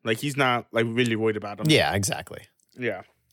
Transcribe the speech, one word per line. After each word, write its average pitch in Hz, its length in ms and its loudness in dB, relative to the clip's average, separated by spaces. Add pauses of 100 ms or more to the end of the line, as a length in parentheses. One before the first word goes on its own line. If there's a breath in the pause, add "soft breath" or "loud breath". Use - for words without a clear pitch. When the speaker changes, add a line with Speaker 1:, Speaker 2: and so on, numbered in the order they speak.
Speaker 1:
Like, 113 140 0
he's 143 180 -4
not, 123 380 2
like, 113 160 2
really 117 260 2
worried 110 220 0
about 104 200 -8
him. 110 120 0
Speaker 2:
Yeah, 80 240 4
exactly. - 480 -4 (360)
Speaker 1:
Yeah. 107 260 -6 (300)